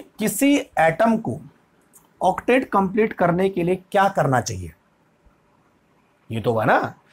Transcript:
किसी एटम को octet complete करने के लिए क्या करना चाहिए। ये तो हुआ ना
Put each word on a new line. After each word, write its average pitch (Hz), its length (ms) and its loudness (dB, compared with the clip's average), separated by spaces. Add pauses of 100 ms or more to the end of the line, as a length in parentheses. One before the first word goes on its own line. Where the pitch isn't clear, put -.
(180)
किसी 220 380 2
एटम 190 600 2
को 127 200 -8 (840)
octet 240 500 0
complete 208 420 0
करने 180 360 0
के 185 140 -4
लिए 185 200 -2 (100)
क्या 196 180 4
करना 139 300 0
चाहिए। 92 320 -8 (1600)
ये 113 100 -6
तो 117 120 -2
हुआ 110 120 0
ना 220 140 2 (340)